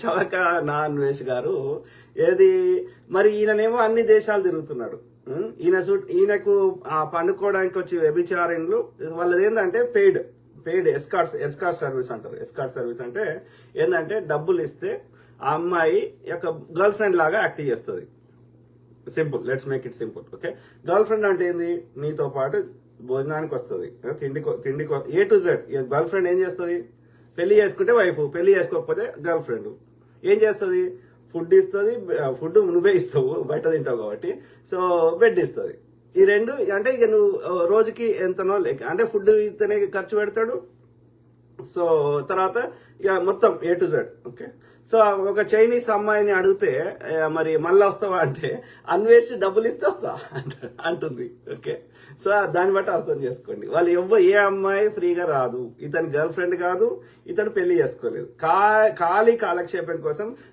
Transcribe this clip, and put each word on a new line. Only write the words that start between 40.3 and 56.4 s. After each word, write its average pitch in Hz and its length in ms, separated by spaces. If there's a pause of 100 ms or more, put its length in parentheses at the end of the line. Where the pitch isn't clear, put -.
So - 240 (380)
తర్వాత 190 480 (300)
ఇక 190 100
మొత్తం 190 540
A 170 100
to 180 100
Z, 151 180 (240)
ఓకే. - 200 (460)
So 226 100
ఒక 202 520
చైనీస్ 233 340
అమ్మాయిని 208 420
అడిగితే, 190 680 (120)
"ఏ, 160 160
మరి 160 300
మళ్ళీ 185 300
వస్తావా?" 190 300
అంటే, 143 460 (260)
"అన్వేష్ 226 500
డబ్బులు 196 280
ఇస్తే - 200
వస్తా" - 300 (160)
అంట-, 139 380 (140)
అంటుంది, 151 480 (200)
ఓకే. 139 300 (400)
So 196 280
దాన్ని 185 240
బట్టి 190 160
అర్థం 143 320
చేసుకోండి, - 440
వాళ్ళు 175 220
ఎవ్వ-, 185 300
ఏ 185 140
అమ్మాయి 196 560
ఫ్రీగా 175 360
రాదు. 123 460 (100)
ఇతని 151 280
గర్ల్ 156 220
ఫ్రెండ్ 175 240